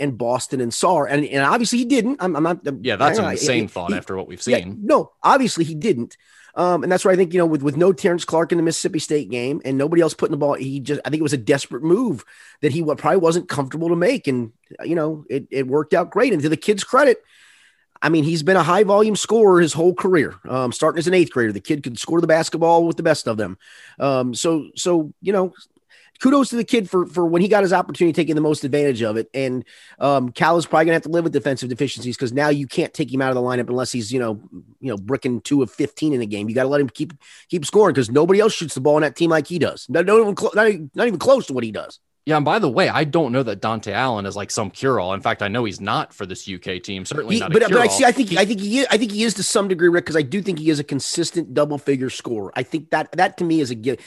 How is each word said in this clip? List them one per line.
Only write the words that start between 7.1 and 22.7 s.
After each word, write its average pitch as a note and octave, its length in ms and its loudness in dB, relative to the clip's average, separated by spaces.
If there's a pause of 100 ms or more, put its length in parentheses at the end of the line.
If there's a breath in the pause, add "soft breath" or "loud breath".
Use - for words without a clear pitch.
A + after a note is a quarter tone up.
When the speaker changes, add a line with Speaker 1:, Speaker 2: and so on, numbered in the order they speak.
Speaker 1:
I F#3 40 6
think, F3 180 2
you F3+ 40 2
know, F3 80 4
with, D#3 160 0
with C#3 160 -2
no F3+ 160 4
Terrence F3 320 0
Clark E3 260 0
in F3+ 60 2
the E3 80 2
Mississippi E3 340 -2
State D3 300 -2
game B2 340 -4
and C3+ 140 -2
nobody D#3+ 240 2
else D#3 120 2
putting D3+ 180 -2
the D#3+ 60 -2
ball, C#3+ 180 2
he C3+ 260 -6
just, C3+ 240 -4
I B2+ 40 -4
think D#3 120 -2
it - 20 0
was C#3+ 80 0
a D3 60 0
desperate C3+ 460 -2
move F3 420 0 (340 loud breath)
that C#3+ 140 0
he E3 80 -2
wa-, D3+ 140 0
probably D3 240 2
wasn't E3+ 280 2
comfortable D3 400 -4
to E3+ 80 2
make. F3+ 320 0
And, B2 240 -2 (320)
you D#3+ 120 -4
know, D#3 340 -4
it, C#3 220 -6
it C3 160 -2
worked D3 260 0
out C3+ 160 2
great. A#3+ 240 2
And D#3 80 0
to D3+ 80 0
the D#3 80 2
kid's G3+ 260 -2
credit, C4 400 4 (760 soft breath)
I C#3+ 100 0
mean, D#3+ 140 4
he's D#3 200 0
been F#3 140 4
a F3+ 40 4
high F3 220 4
volume G#3 320 4
scorer G3+ 440 6
his E3 140 2
whole F3 220 2
career. E3+ 400 0 (120)
Um, B2+ 240 -2
starting D#3 280 0
as D#3 80 -2
an F3+ 80 2
eighth E3+ 160 4
grader, A2+ 200 0
the G2+ 80 -6
kid D3 220 -4
could A#2+ 160 -10
score E3 240 -2
the E3+ 60 0
basketball E3 580 2